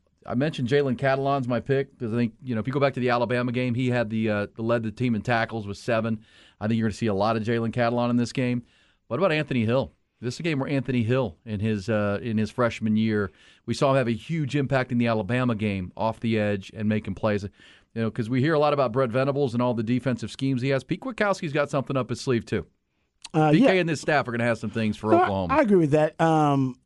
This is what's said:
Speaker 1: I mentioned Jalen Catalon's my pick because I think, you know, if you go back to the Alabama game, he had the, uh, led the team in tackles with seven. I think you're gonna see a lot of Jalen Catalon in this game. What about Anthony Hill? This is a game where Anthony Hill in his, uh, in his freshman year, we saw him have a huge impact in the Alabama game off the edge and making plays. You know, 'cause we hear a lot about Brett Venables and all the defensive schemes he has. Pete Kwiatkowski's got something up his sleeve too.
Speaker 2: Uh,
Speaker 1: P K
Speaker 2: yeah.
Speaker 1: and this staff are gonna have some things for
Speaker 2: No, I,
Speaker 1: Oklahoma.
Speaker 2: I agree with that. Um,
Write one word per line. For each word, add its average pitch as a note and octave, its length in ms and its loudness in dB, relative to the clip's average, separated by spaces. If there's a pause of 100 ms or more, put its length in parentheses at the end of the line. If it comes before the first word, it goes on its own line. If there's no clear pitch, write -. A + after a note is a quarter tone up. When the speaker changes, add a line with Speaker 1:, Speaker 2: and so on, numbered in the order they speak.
(260)
Speaker 1:
I - 80 -6
mentioned C3+ 340 -2
Jalen C#3 300 2
Catalon's C3+ 500 0
my A#2+ 120 0
pick C#3 380 0
because A2+ 140 -6
I A#2 40 -2
think, A#2+ 260 0
you B2+ 120 -6
know, A2 60 0
if G#2 60 -6
you C3 60 -2
go C#3 80 -2
back C3+ 140 2
to C3 60 -4
the B2 100 2
Alabama B2 420 0
game, B2+ 220 -2
he B2+ 140 0
had A#2+ 220 0
the, A2 200 0
uh, G#2 160 0 (120)
led A#2 240 0
the A2 80 -4
team B2 240 -2
in G2+ 80 -2
tackles A2+ 440 -2
with G2+ 120 -10
seven. A2+ 420 -2 (400)
I G#2 80 -2
think A2+ 100 0
you're A2+ 100 0
gonna G2+ 60 -4
see A#2 120 -4
a G#2 80 0
lot G#2+ 220 2
of A2 60 -2
Jalen A2+ 300 -2
Catalon A#2+ 380 0
in A#2+ 60 2
this A#2+ 160 0
game. B2 300 -2 (460)
What A#2+ 100 -4
about F3 140 2
Anthony C3+ 320 0
Hill? A#2 280 0 (280)
This B2 140 -6
is - 60 -10
a - 20 -8
game D#3+ 160 -2
where C3 100 -2
Anthony C3 340 0
Hill A#2 340 0 (100)
in G#2+ 140 -6
his, G#2+ 280 -2
uh, G#2 340 0
in A2+ 140 -4
his G#2+ 140 0
freshman A2 460 0
year, G#2+ 340 2 (340)
we A#2+ 80 -4
saw C3+ 200 2
him C3+ 40 4
have B2 120 2
a A#2+ 40 0
huge C#3 420 -4
impact C3+ 380 0
in A#2+ 60 2
the A#2+ 80 2
Alabama A#2 480 0
game G2 420 -2
off A2 240 -2
the A2 180 0
edge G#2 360 -2
and G#2+ 140 -4
making G#2 260 -2
plays. G#2 280 0 (520)
You A2+ 80 -4
know, A2+ 80 0
'cause A2 180 -4
we B2+ 140 2
hear D#3+ 120 2
a D3+ 40 4
lot D3 160 4
about C3 180 2
Brett C3 180 2
Venables C3+ 440 0
and A#2+ 80 0
all B2 120 2
the A2+ 80 -2
defensive A#2+ 480 -2
schemes C3+ 320 -2
he C3+ 60 -2
has. C3+ 160 0
Pete - 160 -6
Kwiatkowski's G3+ 540 -2
got C#3+ 160 0
something C3 260 -2
up B2 140 -2
his A#2 100 -6
sleeve A#2+ 240 0
too. G2+ 220 -4 (680)
Speaker 2:
Uh, D#3 200 4
Speaker 1:
P E3+ 80 6
K C4 40 6
Speaker 2:
yeah. F#3+ 160 6
Speaker 1:
and E3 80 0
this D#3 140 -4
staff C#3+ 260 0
are A#2+ 40 -4
gonna A#2 120 -2
have A#2 140 0
some G#2+ 120 -8
things G#2+ 280 -2
for G#2+ 120 -2
Speaker 2:
No, A2 80 6
I, - 40 4
Speaker 1:
Oklahoma. G2 320 0
Speaker 2:
I D4+ 80 4
agree G3+ 160 6
with D#3 140 4
that. D#3 280 2
Um, D3 640 2